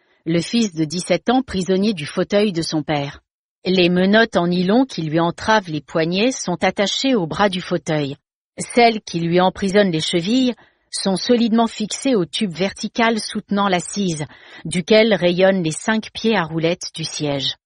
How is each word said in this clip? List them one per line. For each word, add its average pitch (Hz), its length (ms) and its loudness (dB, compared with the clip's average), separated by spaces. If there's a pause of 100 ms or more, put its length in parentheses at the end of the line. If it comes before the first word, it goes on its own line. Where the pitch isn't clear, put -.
(260)
le 165 160 0
fils 220 320 0
de 160 120 -2
dix-sept 175 440 -2
ans 262 140 2
prisonnier 190 500 0
du 147 140 -8
fauteuil 202 440 0
de 165 120 -2
son 156 180 -4
père. 147 380 -4 (440)
Les 185 260 4
menottes 196 480 4
en 175 100 2
nylon 185 380 2
qui 170 180 -6
lui 156 160 0
entravent 185 500 0
les 151 120 -6
poignets 180 500 0
sont 180 320 -4
attachées 202 500 0
au 175 140 0
bras 208 220 0
du 180 120 -6
fauteuil. 151 540 -4 (420)
Celles 233 440 0
qui - 180 -6
lui 170 200 0
emprisonnent 190 520 2
les 156 100 -2
chevilles 220 540 0 (340)
sont 190 280 -2
solidement 226 500 2
fixées - 480 -2
au 175 100 0
tube 185 280 -4
vertical 214 680 -2
soutenant 202 480 -4
l'assise, 175 580 -2 (400)
duquel 214 480 4
rayonnent 180 500 2
les 160 80 -2
cinq 220 400 -4
pieds 220 240 -2
à 180 80 0
roulettes 165 520 -2
du 160 80 -8
siège. 143 520 -4 (100)